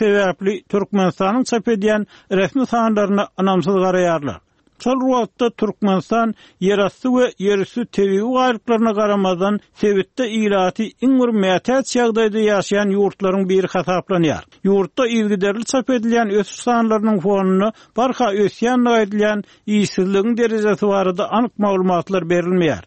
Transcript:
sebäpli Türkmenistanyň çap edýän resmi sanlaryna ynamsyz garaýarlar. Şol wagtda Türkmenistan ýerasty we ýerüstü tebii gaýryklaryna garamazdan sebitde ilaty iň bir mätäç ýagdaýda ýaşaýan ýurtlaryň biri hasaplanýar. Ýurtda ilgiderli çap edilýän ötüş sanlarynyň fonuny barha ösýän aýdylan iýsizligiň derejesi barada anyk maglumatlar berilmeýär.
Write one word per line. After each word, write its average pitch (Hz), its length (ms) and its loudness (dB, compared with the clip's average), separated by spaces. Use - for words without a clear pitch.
sebäpli 202 680 0
Türkmenistanyň 196 720 0
çap 233 240 -2
edýän 214 380 0
resmi 196 340 0
sanlaryna 208 600 0
ynamsyz 190 340 0
garaýarlar. 165 520 0
Şol 254 160 0
wagtda 240 380 0
Türkmenistan 214 840 -2
ýerasty 196 540 0
we 247 100 4
ýerüstü 202 420 -2
tebii 202 400 0
gaýryklaryna 233 600 0
garamazdan 196 600 0
sebitde 202 480 -2
ilaty 208 560 0
iň 269 140 4
bir 247 120 2
mätäç 214 540 0
ýagdaýda 220 500 2
ýaşaýan 202 480 0
ýurtlaryň 190 540 0
biri 185 260 2
hasaplanýar. 170 680 0
Ýurtda 196 400 0
ilgiderli 208 580 -2
çap 262 240 -2
edilýän 233 500 0
ötüş - 280 -6
sanlarynyň 220 540 2
fonuny 196 500 2
barha 240 340 0
ösýän 240 380 0
aýdylan 208 480 0
iýsizligiň 196 720 0
derejesi 214 500 0
barada 190 440 0
anyk 226 260 -2
maglumatlar 190 640 0
berilmeýär. 170 640 0